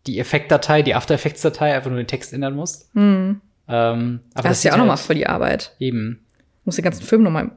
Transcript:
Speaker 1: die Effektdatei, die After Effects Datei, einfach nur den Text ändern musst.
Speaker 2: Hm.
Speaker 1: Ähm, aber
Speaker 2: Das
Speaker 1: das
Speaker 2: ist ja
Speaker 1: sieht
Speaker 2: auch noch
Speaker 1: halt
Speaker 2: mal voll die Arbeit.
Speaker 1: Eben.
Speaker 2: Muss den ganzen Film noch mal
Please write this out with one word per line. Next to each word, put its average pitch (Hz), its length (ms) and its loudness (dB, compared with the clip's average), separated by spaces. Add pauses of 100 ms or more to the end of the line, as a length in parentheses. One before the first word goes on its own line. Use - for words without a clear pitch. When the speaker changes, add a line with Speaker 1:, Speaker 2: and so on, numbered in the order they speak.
Speaker 1:
die 120 140 -6
Effektdatei, 147 600 2
die 139 120 2
After 127 200 0
Effects - 280 -4
Datei, 151 320 0
einfach 131 160 -4
nur 123 80 -4
den 123 80 -6
Text - 260 -10
ändern 139 220 -4
musst. - 400 -8
Speaker 2:
Hm. 202 460 2 (260)
Speaker 1:
Ähm, 117 540 0 (140)
aber - 80 -6
Speaker 2:
Das - 20 -
Speaker 1:
das - 140 2
Speaker 2:
ist - 60 0
ja 190 60 4
Speaker 1:
sieht - 20 2
Speaker 2:
auch - 120 4
noch 208 60 4
Speaker 1:
halt 139 100 0
Speaker 2:
mal - 40 -10
voll 156 120 0
die 147 100 0
Arbeit. - 520 -2
Speaker 1:
Eben. 117 460 -4 (400)
Speaker 2:
Muss 175 120 -4
den 170 80 -4
ganzen 175 180 -2
Film 226 200 4
noch 185 80 4
mal 160 260 -2